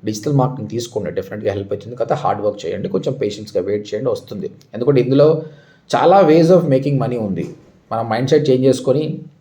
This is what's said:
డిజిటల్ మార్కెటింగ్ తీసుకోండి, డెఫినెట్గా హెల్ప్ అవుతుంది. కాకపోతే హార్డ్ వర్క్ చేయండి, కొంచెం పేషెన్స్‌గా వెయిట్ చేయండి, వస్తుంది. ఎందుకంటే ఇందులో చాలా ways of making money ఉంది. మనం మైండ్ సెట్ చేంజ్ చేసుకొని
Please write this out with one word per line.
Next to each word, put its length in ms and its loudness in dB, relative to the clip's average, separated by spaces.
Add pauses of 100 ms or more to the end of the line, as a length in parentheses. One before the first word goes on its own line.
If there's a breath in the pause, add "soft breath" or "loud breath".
డిజిటల్ 280 -4
మార్కెటింగ్ 360 0
తీసుకోండి, 420 -6
డెఫినెట్గా 420 -6
హెల్ప్ 200 -6
అవుతుంది. 220 -10
కాకపోతే 260 -2
హార్డ్ 200 -2
వర్క్ 240 -4
చేయండి, 240 -6
కొంచెం 240 -2
పేషెన్స్‌గా 500 -4
వెయిట్ 300 -4
చేయండి, 160 -4
వస్తుంది. 420 -8 (220)
ఎందుకంటే 280 2
ఇందులో 420 4 (520 loud breath)
చాలా 260 6
ways 280 6
of 120 8
making 380 0
money 180 -2
ఉంది. 380 -6 (360)
మనం 180 -4
మైండ్ 200 -2
సెట్ 200 2
చేంజ్ 160 2
చేసుకొని 540 0 (220)